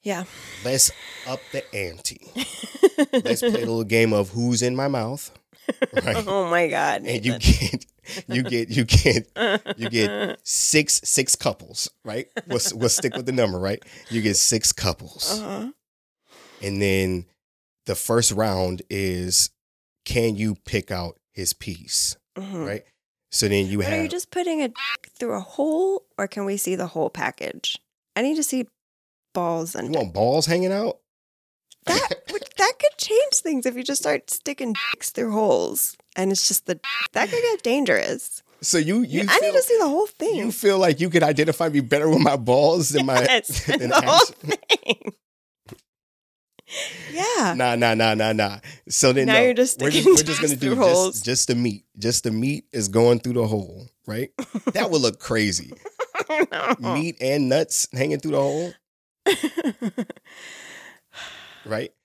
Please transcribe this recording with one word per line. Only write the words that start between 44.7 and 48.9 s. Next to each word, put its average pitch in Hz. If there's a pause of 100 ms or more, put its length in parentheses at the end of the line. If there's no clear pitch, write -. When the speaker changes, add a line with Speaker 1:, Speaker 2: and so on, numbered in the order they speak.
Speaker 1:
Yeah. 339
Speaker 2:
Nah, 123
nah, 117
nah, 110
nah, 110
nah. 101 (300)
So -